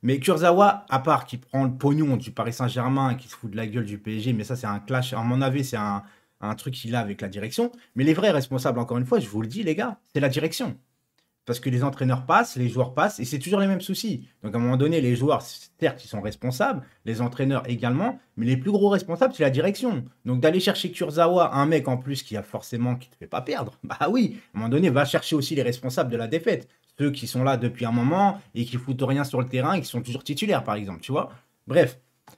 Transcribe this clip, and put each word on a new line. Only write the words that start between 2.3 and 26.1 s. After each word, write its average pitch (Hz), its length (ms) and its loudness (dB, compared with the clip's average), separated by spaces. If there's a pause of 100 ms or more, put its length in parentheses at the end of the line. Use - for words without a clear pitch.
Paris 113 200 -2
Saint-Germain, 127 640 0
qui - 140 -14
se - 80 -20
fout 110 140 -12
de 101 40 -12
la 113 120 -6
gueule 110 180 -4
du 104 140 -10
P 110 180 -8
S 107 60 -6
G, 123 100 0
mais 107 100 -2
ça, 120 140 -8
c'est 120 100 -8
un 104 120 -4
clash. 123 340 -4
À 110 80 -4
mon 123 200 0
avis, 135 220 0
c'est 123 140 -6
un, 101 260 -4 (380)
un 107 140 -6
truc 131 180 -10
qu'il 117 220 -8
a 123 40 2
avec 101 220 -6
la 101 80 -6
direction. 123 420 -4 (240)
Mais 127 80 2
les 156 100 6
vrais 190 180 4
responsables, 131 480 0
encore 120 180 -2
une 127 80 0
fois, 214 160 2
je 110 80 -6
vous 107 120 -4
le 110 60 -4
dis, 185 160 -6
les 156 120 0
gars, 220 220 -4 (160)
c'est 147 60 0
la 139 100 4
direction. 160 460 -2 (720)
Parce 123 140 -4
que 135 120 -2
les 123 120 2
entraîneurs 127 440 0
passent, 214 280 4
les 123 140 0
joueurs 123 240 0
passent, 190 260 0
et 127 60 -4
c'est 143 140 -4
toujours 180 200 0
les 196 60 4
mêmes 190 160 0
soucis. 190 460 -6 (160)
Donc 107 100 -6
à 117 60 0
un - 20 2
moment 123 160 2
donné, 156 240 4
les 123 140 4
joueurs, 131 260 2
certes, - 640 -4
ils - 20 -20
sont 104 140 -6
responsables, 127 640 -2 (200)
les 113 160 -4
entraîneurs 127 480 0
également, 127 520 -2 (180)
mais 117 80 -2
les 127 120 2
plus 135 140 -2
gros 202 180 4
responsables, 190 440 2
c'est - 80 -2
la 143 80 6
direction. 156 560 0 (180)
Donc 127 160 -2
d'aller 160 200 4
chercher 185 320 0
Kurzawa, 170 640 2
un 139 100 4
mec 147 220 2
en 127 100 0
plus 131 240 -6
qui 107 160 -8
a 101 60 -6
forcément, 120 520 -4
qui 123 140 -16
te - 60 -20
fait - 100 -18
pas - 160 -4
perdre, 131 380 -6
<laughs> - 40 -20
bah - 280 -2
oui, 233 260 2 (160)
à - 40 -8
un - 20 -4
moment 113 100 -2
donné, 156 220 4
va 143 120 4
chercher 151 320 0
aussi 147 200 -2
les 135 80 0
responsables 123 480 -2